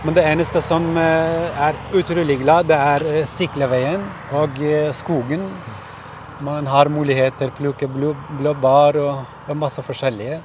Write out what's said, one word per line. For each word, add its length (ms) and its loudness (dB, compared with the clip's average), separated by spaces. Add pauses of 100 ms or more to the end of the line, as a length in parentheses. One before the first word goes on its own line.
Men 120 -2
det 100 6
eneste 360 0
som, 360 0
eh, 680 0
er 80 0 (180)
utrolig 460 2
glad, 280 4
det 100 6
er, 280 2
eh, 200 0
sykleveien 760 -2 (320)
og, 160 0 (120)
eh, 300 2
skogen. 580 -2 (920)
Man 240 -6
har 200 6
muligheter, 680 0
plukke 360 -4
blå, 280 -2 (220)
blåbær 580 4
og, 300 -2 (220)
og 100 -4
masse 240 -4
forskjellige. 640 -6